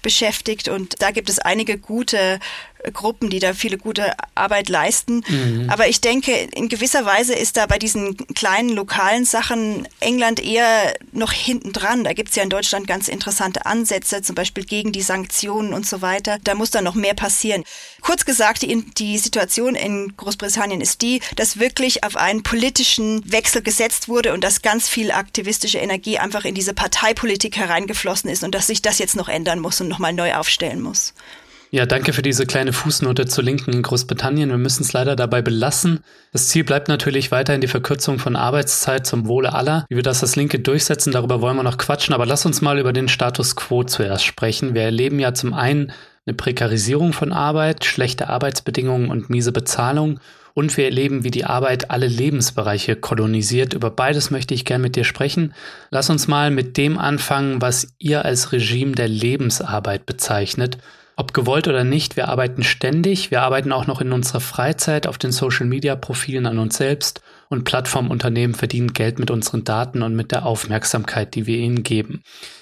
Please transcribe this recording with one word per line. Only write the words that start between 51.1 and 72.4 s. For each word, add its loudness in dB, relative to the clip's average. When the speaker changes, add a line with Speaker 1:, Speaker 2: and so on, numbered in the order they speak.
Speaker 2:
wie 0
die -2
Arbeit 0
alle 2
Lebensbereiche 0
kolonisiert. 0
Über 0
beides 0
möchte -2
ich -4
gern 0
mit 0
dir 2
sprechen. 0
Lass 0
uns 2
mal 4
mit 0
dem 2
anfangen, 0
was 0
ihr 2
als 0
Regime 2
der 2
Lebensarbeit -2
bezeichnet. -2
Ob -6
gewollt 2
oder 2
nicht, 0
wir 0
arbeiten 0
ständig. 2
Wir 2
arbeiten 2
auch 0
noch -2
in 0
unserer 0
Freizeit 0
auf -4
den -2
Social-Media-Profilen 0
an 0
uns 0
selbst. 0
Und -2
Plattformunternehmen 0
verdienen 0
Geld 0
mit -2
unseren -2
Daten -2
und -2
mit -2
der -2
Aufmerksamkeit, -2
die -2
wir 0
ihnen 0
geben. -2